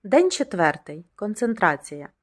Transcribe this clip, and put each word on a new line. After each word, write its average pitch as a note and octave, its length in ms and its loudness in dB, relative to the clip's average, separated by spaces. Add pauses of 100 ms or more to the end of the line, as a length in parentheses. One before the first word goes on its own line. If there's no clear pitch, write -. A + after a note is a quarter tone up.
День E4 260 4
четвертий. E3 720 -2 (100)
Концентрація. F#3+ 920 -2 (120)